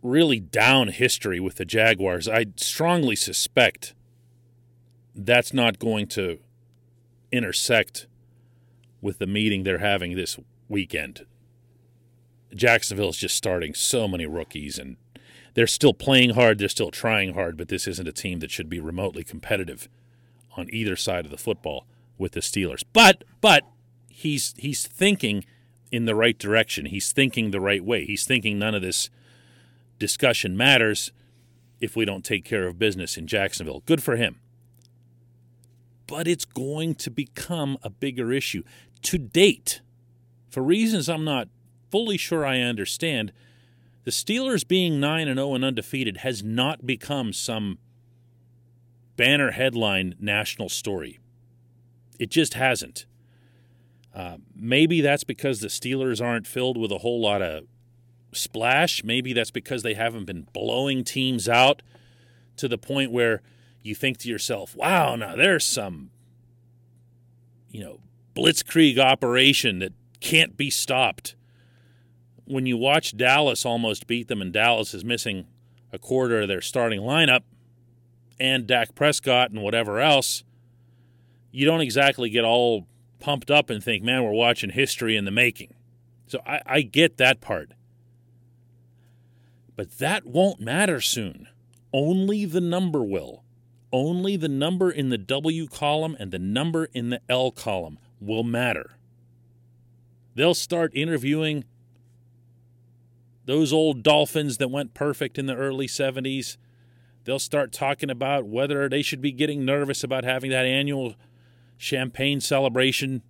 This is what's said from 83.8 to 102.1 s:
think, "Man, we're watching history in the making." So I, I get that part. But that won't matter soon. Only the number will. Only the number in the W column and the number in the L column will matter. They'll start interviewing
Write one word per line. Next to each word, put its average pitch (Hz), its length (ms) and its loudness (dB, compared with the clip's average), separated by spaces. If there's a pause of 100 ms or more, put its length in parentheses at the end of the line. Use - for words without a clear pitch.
think, 110 220 -2
"Man, 127 180 0
we're 110 100 0
watching 117 380 2
history 117 460 0
in 101 80 -2
the 98 60 -4
making." 120 440 0 (520)
So - 200 -8
I, 147 200 -4
I 143 160 2
get 143 340 2
that 127 240 4
part. 85 320 -8 (2000)
But - 220 -10
that 170 280 -2
won't 175 340 2
matter 147 400 0
soon. - 480 -4 (440)
Only 190 520 2
the 175 160 -2
number 175 420 0
will. 87 420 -6 (480)
Only 180 440 0
the 160 120 -2
number 170 420 2
in 143 180 -2
the 120 100 0
W 151 480 -2
column 151 540 -2
and 95 120 -8
the 92 60 -6
number 151 480 0
in 120 240 -4
the 120 180 -4
L 127 220 2
column 87 480 -6 (220)
will 110 240 -2
matter. 117 540 -4 (1400)
They'll 160 200 2
start 170 400 -2
interviewing 147 720 -2 (1800)